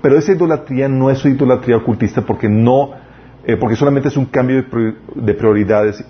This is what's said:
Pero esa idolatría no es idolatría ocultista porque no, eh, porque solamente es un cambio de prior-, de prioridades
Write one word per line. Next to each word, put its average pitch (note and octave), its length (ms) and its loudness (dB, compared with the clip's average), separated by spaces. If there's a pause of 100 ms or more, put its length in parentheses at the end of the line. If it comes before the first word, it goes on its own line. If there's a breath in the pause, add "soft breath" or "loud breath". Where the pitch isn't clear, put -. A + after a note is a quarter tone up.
Pero C#3 160 4
esa D#3+ 160 2
idolatría D3+ 540 -2
no C3 220 2
es C3+ 160 -2
idolatría B2+ 520 2
ocultista A2+ 440 -2
porque A2 260 -4
no, A#2+ 440 2 (540 loud breath)
eh, A2+ 120 0
porque A2+ 180 -2
solamente C#3 340 0
es C#3 80 -4
un C3 80 0
cambio C3 320 -2
de B2+ 60 -2
prior-, A2+ 320 -4 (200)
de G#2 180 -2
prioridades G#2 760 0